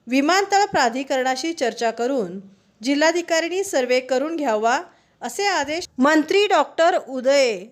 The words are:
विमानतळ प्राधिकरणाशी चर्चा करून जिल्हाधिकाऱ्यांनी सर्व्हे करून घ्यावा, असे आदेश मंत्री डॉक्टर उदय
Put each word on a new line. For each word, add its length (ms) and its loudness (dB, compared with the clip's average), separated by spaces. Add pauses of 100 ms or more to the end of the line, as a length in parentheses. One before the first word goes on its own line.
विमानतळ 580 2
प्राधिकरणाशी 880 -2
चर्चा 380 -2
करून 480 -4 (440)
जिल्हाधिकाऱ्यांनी 800 0
सर्व्हे 360 0
करून 360 -2
घ्यावा, 460 0 (400)
असे 240 -6
आदेश 420 -2 (100)
मंत्री 500 4
डॉक्टर 500 2 (120)
उदय 500 2 (120)